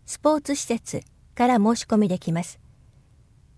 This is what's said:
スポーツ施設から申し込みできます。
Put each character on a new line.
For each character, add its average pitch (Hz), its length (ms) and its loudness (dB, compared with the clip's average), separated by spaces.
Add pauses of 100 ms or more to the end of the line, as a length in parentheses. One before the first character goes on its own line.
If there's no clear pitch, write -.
ス - 120 -14
ポ - 160 2
ー - 60 0
ツ - 160 -4
施 - 100 -8
設 - 360 -6 (340)
か 240 100 2
ら 247 120 4
申 220 180 4
し - 80 -10
込 220 140 0
み 208 100 4
で 180 100 -2
き - 140 -4
ま 170 100 -2
す。 - 160 -14 (1000)